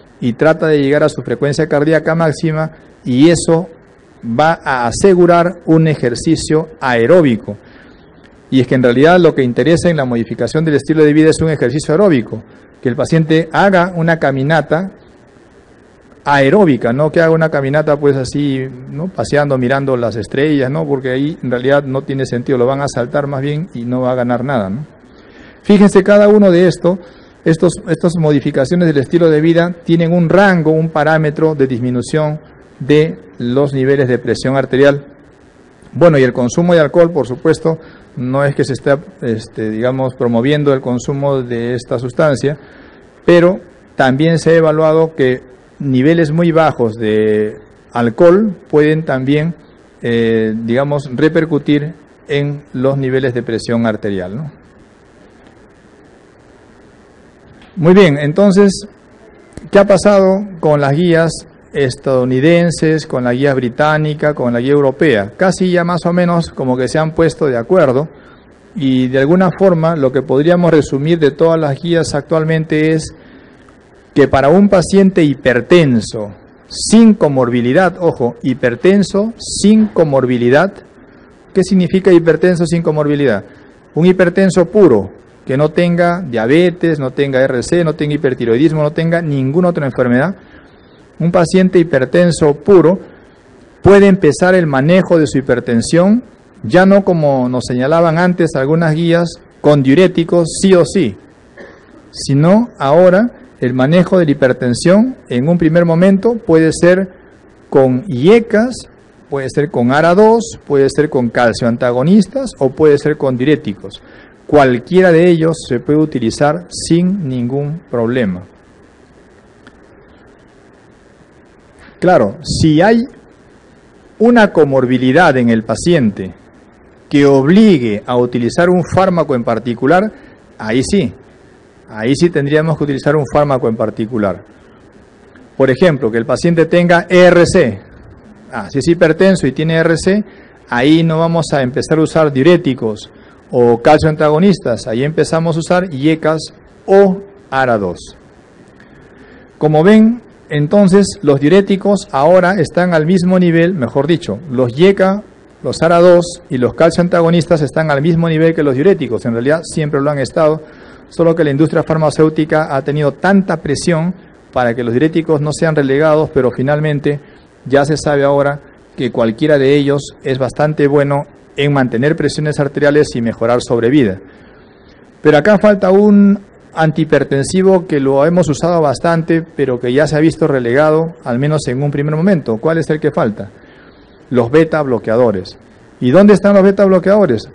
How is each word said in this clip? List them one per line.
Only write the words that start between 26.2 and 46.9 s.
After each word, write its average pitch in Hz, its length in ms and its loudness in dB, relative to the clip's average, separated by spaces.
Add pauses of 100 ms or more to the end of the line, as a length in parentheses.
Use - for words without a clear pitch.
uno 208 240 6
de 180 160 4
estos, 175 320 -2 (460)
estos, 165 280 0 (140)
estas 165 300 -2
modificaciones 151 680 0
del 156 120 0
estilo 165 320 2
de 151 120 2
vida 170 320 0 (100)
tienen 170 300 0
un 170 160 2
rango, 180 420 2
un 160 180 0
parámetro 156 640 0
de 135 120 0
disminución 127 720 -4 (400)
de 151 380 0 (200)
los 131 360 -2
niveles 135 360 0
de 120 100 0
presión 131 380 -4
arterial. 139 480 0 (880)
Bueno, 156 260 4
y 131 40 4
el 123 100 2
consumo 151 400 -2
de 170 60 4
alcohol, 170 320 2
por 139 160 -4
supuesto, 156 520 -2 (360)
no 131 300 -4
es 139 100 -2
que 147 80 0
se 127 100 -6
esté, 139 220 -2 (260)
este, 110 480 -6
digamos, 127 460 -4
promoviendo 135 580 0
el 135 80 -2
consumo 135 600 -4
de 120 320 -6
esta 123 240 -6
sustancia, 139 600 -2 (680)
pero 175 340 4 (360)
también 143 420 0
se 160 140 0
ha 165 40 4
evaluado 160 600 0
que 127 260 -2 (380)
niveles 143 520 0
muy 170 200 0
bajos 143 440 0